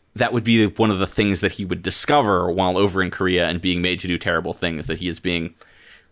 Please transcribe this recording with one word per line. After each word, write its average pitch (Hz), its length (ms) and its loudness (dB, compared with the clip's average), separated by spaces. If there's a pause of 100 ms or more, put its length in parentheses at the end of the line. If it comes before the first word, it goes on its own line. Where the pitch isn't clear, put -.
(160)
that 113 180 0
would 120 100 0
be 113 240 6
one 107 220 2
of 95 100 0
the 98 80 0
things 101 340 0
that 98 120 0
he 101 120 -8
would 87 180 -6
discover 95 680 2
while 92 260 0
over 95 260 2
in 87 80 -4
Korea 90 360 0
and 85 140 -2
being 87 200 0
made 90 180 0
to 95 80 -8
do 87 100 0
terrible 85 360 -2
things, 78 340 -4
that 82 120 -4
he 90 80 -4
is 85 120 -6
being, 85 340 -4 (580)